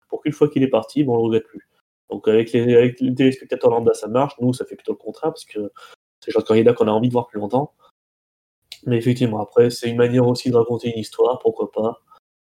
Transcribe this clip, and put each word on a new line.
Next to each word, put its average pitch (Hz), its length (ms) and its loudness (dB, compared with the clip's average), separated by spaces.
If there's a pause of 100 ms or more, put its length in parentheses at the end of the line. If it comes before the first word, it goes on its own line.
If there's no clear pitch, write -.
pour - 140 -10
qu'une 151 100 -2
fois 147 160 0
qu'il 131 160 0
est 131 40 2
parti, 135 360 -2
bon, 127 80 0
on 117 60 2
le 113 40 0
regrette 113 240 0
plus. - 220 -20 (420)
Donc 104 160 -10
avec 113 240 2
les, 120 240 2
avec 123 260 4
les 131 140 -2
téléspectateurs 131 560 0
lambda, 117 240 2
ça 107 140 -8
marche, 131 320 0
nous, 123 120 0
ça 113 120 -8
fait 101 100 -12
plutôt - 180 -8
le 104 60 -10
contraire, 156 320 -8
parce - 140 -12
que 104 260 -10 (480)
c'est - 120 -12
le - 20 -8
genre 110 100 0
de - 60 -8
candidat 113 240 4
qu'on 110 160 0
a - 20 2
envie 110 180 0
de 120 40 -2
voir 120 160 -4
plus 107 100 -12
longtemps. 120 340 -4 (1120)
Mais 120 100 0
effectivement, 120 440 0
après, 120 300 2
c'est 120 200 -6
une 117 60 -6
manière 120 300 2
aussi 127 240 -2
de 120 60 0
raconter 117 340 0
une 113 80 -6
histoire, 117 400 0
pourquoi 110 320 -2
pas. 110 320 -6 (520)